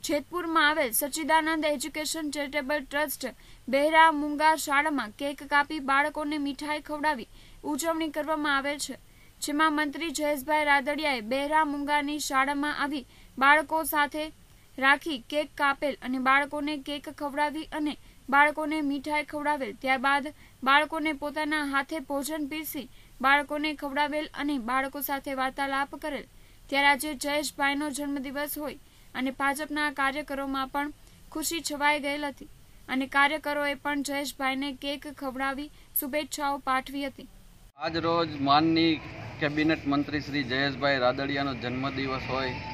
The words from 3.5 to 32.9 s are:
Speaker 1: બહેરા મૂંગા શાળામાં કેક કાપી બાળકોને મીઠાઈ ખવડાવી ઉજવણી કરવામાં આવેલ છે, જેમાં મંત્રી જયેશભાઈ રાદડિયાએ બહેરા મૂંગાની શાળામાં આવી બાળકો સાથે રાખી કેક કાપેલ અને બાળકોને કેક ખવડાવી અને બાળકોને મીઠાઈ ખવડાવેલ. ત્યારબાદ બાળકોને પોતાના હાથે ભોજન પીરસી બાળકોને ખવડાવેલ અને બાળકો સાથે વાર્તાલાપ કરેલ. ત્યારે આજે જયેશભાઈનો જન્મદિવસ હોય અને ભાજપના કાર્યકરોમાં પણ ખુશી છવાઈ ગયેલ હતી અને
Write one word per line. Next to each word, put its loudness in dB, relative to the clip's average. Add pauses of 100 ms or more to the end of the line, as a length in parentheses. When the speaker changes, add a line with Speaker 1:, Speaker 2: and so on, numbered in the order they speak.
Speaker 1:
બહેરા 6
મૂંગા 2 (100)
શાળામાં 0
કેક -6
કાપી 0
બાળકોને 0
મીઠાઈ -4
ખવડાવી -2 (320)
ઉજવણી -2
કરવામાં 0
આવેલ -2
છે, -10 (400)
જેમાં 2
મંત્રી -2
જયેશભાઈ 2
રાદડિયાએ 2
બહેરા 2
મૂંગાની -2
શાળામાં 0
આવી -6 (280)
બાળકો 4
સાથે 0 (460)
રાખી 4
કેક -2
કાપેલ 0
અને -4
બાળકોને 2
કેક -8
ખવડાવી -2
અને -2 (360)
બાળકોને 4
મીઠાઈ -2
ખવડાવેલ. -2
ત્યારબાદ 0 (340)
બાળકોને 4
પોતાના -2
હાથે -2
ભોજન -4
પીરસી -6 (380)
બાળકોને 2
ખવડાવેલ -2
અને -2
બાળકો -2
સાથે -4
વાર્તાલાપ -2
કરેલ. -6 (420)
ત્યારે 4
આજે 0
જયેશભાઈનો -2
જન્મદિવસ -6
હોય -8 (340)
અને -2
ભાજપના 0
કાર્યકરોમાં -4
પણ -4 (340)
ખુશી -4
છવાઈ 2
ગયેલ -2
હતી -14 (380)
અને -2